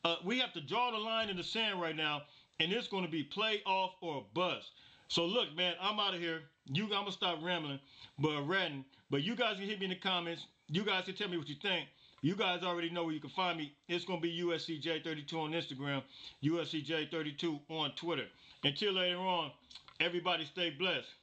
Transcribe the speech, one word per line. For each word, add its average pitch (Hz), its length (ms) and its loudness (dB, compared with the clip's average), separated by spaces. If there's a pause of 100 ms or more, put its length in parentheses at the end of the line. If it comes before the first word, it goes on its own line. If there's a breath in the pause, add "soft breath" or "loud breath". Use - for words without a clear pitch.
uh, 165 120 4 (100)
we 233 140 2
have 240 140 2
to 254 80 -6
draw 220 300 2
the 220 60 -2
line 220 320 0
in 190 80 -2
the 175 60 -4
sand 214 360 0
right 160 160 0
now, 151 280 0 (360 loud breath)
and 170 140 4
it's 233 160 0
gonna 185 180 0
be 156 160 -2
playoff 196 680 0 (100)
or 143 320 -4
bust. 151 380 0 (360 loud breath)
So 165 180 2
look, 185 300 2
man, 175 240 2
I'm 202 200 0
outta 196 180 0
here. 165 240 -2 (240)
You, 196 280 0
I'ma 202 180 0
stop 180 300 0
rambling, 160 380 0 (400 loud breath)
but 151 260 2
ranting. 160 380 0 (260 loud breath)
But 143 140 2
you 220 120 0
guys 220 200 2
can 196 120 -4
hit 208 120 -2
me 196 60 -2
in 185 60 0
the 185 40 0
comments. 175 520 0 (220)
You 175 140 2
guys 190 220 2
can 190 100 -4
tell 202 140 -2
me 175 80 0
what 147 100 -4
you 147 140 -6
think. 175 260 0 (340 loud breath)
You 165 140 4
guys 180 280 2
already 175 260 0
know 170 160 0
where 160 80 0
you 151 80 -2
can 143 80 -10
find 175 280 0
me. 151 160 -6 (140)
It's 175 160 0
gonna 180 160 -2
be 170 100 0
U 170 240 0
S 156 120 -2
C 160 140 -4
J 156 220 0
thirty-two 156 380 -4
on 151 120 0
Instagram, 139 500 -2 (400 loud breath)
U 160 180 4
S 156 120 -2
C 160 100 0
J 156 280 0
thirty-two 151 500 -2 (100)
on 160 260 -2
Twitter. 160 300 -2 (380 loud breath)
Until 190 300 2
later 180 260 2
on, 175 320 2 (500)
everybody 170 420 2
stay 170 280 -2
blessed. 147 360 0 (160)